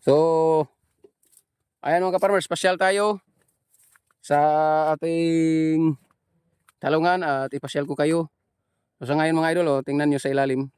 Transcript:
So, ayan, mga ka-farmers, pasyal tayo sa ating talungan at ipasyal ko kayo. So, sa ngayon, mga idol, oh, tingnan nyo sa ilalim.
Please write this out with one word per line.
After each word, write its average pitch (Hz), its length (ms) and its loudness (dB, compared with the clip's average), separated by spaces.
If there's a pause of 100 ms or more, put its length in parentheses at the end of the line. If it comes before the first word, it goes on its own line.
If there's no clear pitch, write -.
So, 160 640 2 (1120)
ayan, 165 240 0
mga 185 160 0
ka-farmers, 196 240 0
pasyal 185 320 -2
tayo 196 480 0 (960)
sa - 160 -2 (560)
ating 160 1040 0 (800)
talungan 170 480 0
at 135 240 -4
ipasyal 143 400 -6
ko 143 80 -6
kayo. 160 320 0 (720)
So, 123 80 -12
sa 143 80 0
ngayon, 160 240 2
mga 165 160 0
idol, 175 160 0
oh, 139 80 0
tingnan 143 320 0
nyo 139 80 0
sa - 80 -4
ilalim. 135 500 -2